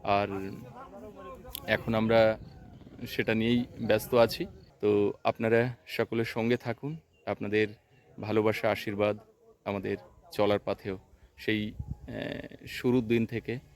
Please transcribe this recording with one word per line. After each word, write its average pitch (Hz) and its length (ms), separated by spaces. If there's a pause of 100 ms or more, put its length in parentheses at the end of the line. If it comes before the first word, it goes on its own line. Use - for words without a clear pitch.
আর 101 240 (1400)
এখন 113 260
আমরা 110 440 (720)
সেটা 113 280
নিয়েই 120 300 (140)
ব্যস্ত 110 340
আছি। 117 320 (360)
তো 104 320 (100)
আপনারা 117 520 (120)
সকলের 113 380
সঙ্গে 117 320
থাকুন, 139 400 (280)
আপনাদের 104 420 (540)
ভালোবাসা, 107 500
আশীর্বাদ 104 460 (480)
আমাদের 101 320 (340)
চলার 104 340
পথেও। 98 320 (400)
সেই, 107 340
আহ, - 420 (540)
শুরুর 123 400
দিন 113 180
থেকে 117 340 (160)